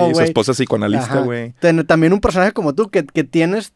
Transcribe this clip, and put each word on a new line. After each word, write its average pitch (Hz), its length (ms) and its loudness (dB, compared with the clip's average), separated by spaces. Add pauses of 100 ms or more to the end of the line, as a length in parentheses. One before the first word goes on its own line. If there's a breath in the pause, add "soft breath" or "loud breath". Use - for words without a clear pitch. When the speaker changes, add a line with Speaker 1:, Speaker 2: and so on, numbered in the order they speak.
(100)
Speaker 1:
su 160 40 0
Speaker 2:
güey. 165 120 2
Speaker 1:
esposa 135 260 0
es 117 60 -2
psicoanalista, 110 480 0
Speaker 2:
Ajá. 135 140 0
Speaker 1:
güey. 120 380 -6
Speaker 2:
Ten-, 165 280 2
también 165 260 4
un 202 80 2
personaje 185 320 0
como 175 220 -2
tú, 208 160 -2
que, 160 160 0
que - 160 -4
tienes, 170 540 -2